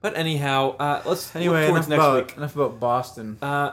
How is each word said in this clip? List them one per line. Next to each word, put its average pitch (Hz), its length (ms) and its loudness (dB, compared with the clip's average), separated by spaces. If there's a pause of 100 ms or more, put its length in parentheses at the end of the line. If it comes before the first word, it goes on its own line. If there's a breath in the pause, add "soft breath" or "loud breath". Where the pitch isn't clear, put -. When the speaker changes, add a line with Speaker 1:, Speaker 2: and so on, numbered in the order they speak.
Speaker 1:
But 208 160 -4
anyhow, 139 600 0
uh, 143 260 -2
let's - 320 -4
Speaker 2:
Anyway, 165 260 2
Speaker 1:
look 156 80 4
towards 165 180 2
Speaker 2:
enough 147 100 2
Speaker 1:
next 156 60 6
Speaker 2:
about, 131 240 4
Speaker 1:
week. - 100 -18
Speaker 2:
enough 143 180 -8
about 120 240 0
Boston. 120 640 -2
Speaker 1:
Uh, 143 320 -2